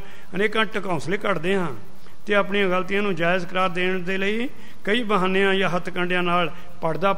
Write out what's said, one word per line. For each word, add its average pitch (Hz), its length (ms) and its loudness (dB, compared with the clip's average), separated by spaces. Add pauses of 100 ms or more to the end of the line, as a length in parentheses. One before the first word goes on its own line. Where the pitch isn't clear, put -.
(360)
ਅਨੇਕਾਂ 214 300 2
ਢਕੌਂਸਲੇ 185 520 -2
ਘੜਦੇ 190 380 0
ਹਾਂ 170 180 0 (520)
ਤੇ 208 100 0
ਆਪਣੀਆਂ 202 340 2
ਗਲਤੀਆਂ 185 320 0
ਨੂੰ 202 140 0
ਜਾਇਜ਼ 170 300 2
ਕਰਾਰ 185 240 0
ਦੇਣ 180 300 0
ਦੇ 185 180 -2
ਲਈ 214 300 -2 (360)
ਕਈ 233 200 0
ਬਹਾਨਿਆਂ 196 520 2
ਜਾਂ 190 140 2
ਹੱਥਕੰਡਿਆਂ 180 540 0
ਨਾਲ 175 280 2 (300)
ਪਰਦਾ 165 360 0